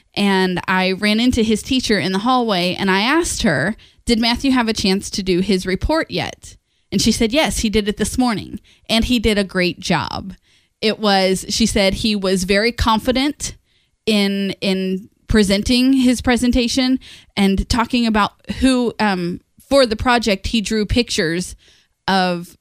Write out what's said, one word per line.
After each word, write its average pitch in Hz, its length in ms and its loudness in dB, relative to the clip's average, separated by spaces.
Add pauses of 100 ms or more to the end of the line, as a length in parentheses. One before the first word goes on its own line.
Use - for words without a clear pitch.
(120)
and 190 560 0
I 185 240 2
ran 208 260 0
into 247 240 2
his 220 200 0
teacher 247 360 0
in 170 140 -2
the 190 60 0
hallway, 214 600 0
and 196 120 0
I 196 100 2
asked 311 420 0
her, 175 320 0 (300)
"Did 233 140 0
Matthew 240 320 0
have 247 180 0
a 226 60 0
chance 196 360 -2
to - 120 -6
do 185 180 0
his 190 240 0
report 190 460 -2
yet?" - 460 -10 (360)
And 196 80 0
she 220 120 2
said, 220 200 0
"Yes, 302 280 0
he 226 100 0
did 208 180 0
it 208 80 -2
this - 220 -4
morning, 233 420 -2 (280)
and 220 180 0
he 247 120 2
did 208 200 2
a 202 60 2
great 180 360 -2
job." 170 540 -4 (480)
It 214 180 -2
was, 190 480 2
she 214 180 0
said, 196 280 2
he 214 200 -2
was 190 300 -2
very 202 260 0
confident 247 840 -2 (500)
in, 196 540 0
in 190 500 -4 (160)
presenting 220 640 2
his 254 300 2
presentation 247 800 0 (360)
and 196 320 2
talking 233 380 0
about 214 240 0 (300)
who, 254 400 2
um, 180 400 -2 (200)
for 269 260 4
the 214 100 -2
project, 226 500 0
he 233 140 0
drew 214 260 -2
pictures 185 720 -2 (500)
of 180 540 -2